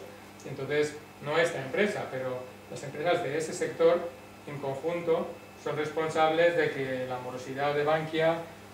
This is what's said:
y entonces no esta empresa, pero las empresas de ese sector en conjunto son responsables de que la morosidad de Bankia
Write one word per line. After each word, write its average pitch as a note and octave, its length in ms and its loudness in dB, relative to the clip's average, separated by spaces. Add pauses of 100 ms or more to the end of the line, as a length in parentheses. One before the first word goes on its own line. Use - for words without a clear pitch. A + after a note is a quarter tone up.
(440)
y - 40 -10
entonces C#3+ 480 0 (280)
no D3+ 140 0
esta E3 240 2
empresa, F#3 480 0
pero C3 280 -4 (340)
las - 100 -10
empresas D3 400 0
de D3+ 160 -2
ese E3+ 140 -2
sector E3 480 4 (480)
en D3 100 -8
conjunto D#3+ 720 0 (340)
son D3 160 -4
responsables D#3+ 800 4
de D3 140 4
que C3 360 -2
la B2+ 120 -4
morosidad C3 540 -2
de D3 100 2
Bankia D#3+ 520 2 (380)